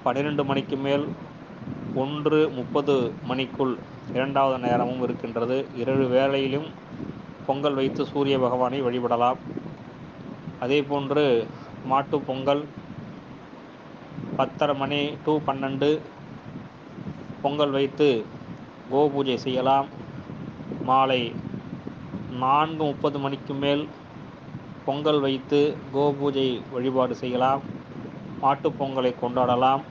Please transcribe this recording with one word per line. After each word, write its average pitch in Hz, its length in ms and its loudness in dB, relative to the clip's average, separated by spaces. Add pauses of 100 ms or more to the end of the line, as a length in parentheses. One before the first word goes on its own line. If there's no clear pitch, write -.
பன்னிரெண்டு 143 420 2
மணிக்கு 139 320 0
மேல் 139 300 0 (880)
ஒன்று 147 540 4
முப்பது 131 640 2 (160)
மணிக்குள் 127 500 0 (360)
இரண்டாவது 135 540 2
நேரமும் 123 340 2
இருக்கின்றது. 120 640 -2 (100)
இரவு 131 320 2
வேளையிலும் 135 580 4 (800)
பொங்கல் 143 280 2
வைத்து 135 320 0
சூரிய 139 340 2
பகவானை 127 420 2
வழிபடலாம். 123 540 2 (1300)
அதேபோன்று 139 840 4 (400)
மாட்டுப் 135 420 0
பொங்கல் 139 380 0 (1700)
பத்தரை 139 380 2
மணி 143 500 -2
to 151 220 4
பன்னெண்டு 139 520 2 (1400)
பொங்கல் 147 280 2
வைத்து 135 560 4 (640)
கோ 143 200 6
பூஜை 135 280 0
செய்யலாம். 135 480 2 (960)
மாலை 131 500 4 (1080)
நான்கு 151 440 4
முப்பது 143 360 0
மணிக்கு 139 340 -4
மேல் 143 340 2 (1000)
பொங்கல் 147 340 2
வைத்து 139 580 2 (140)
கோ 143 280 2
பூஜை 135 420 2 (120)
வழிபாடு 127 420 2
செய்யலாம். 127 440 2 (840)
மாட்டுப் 139 420 2
பொங்கலை 131 380 2
கொண்டாடலாம். 123 680 4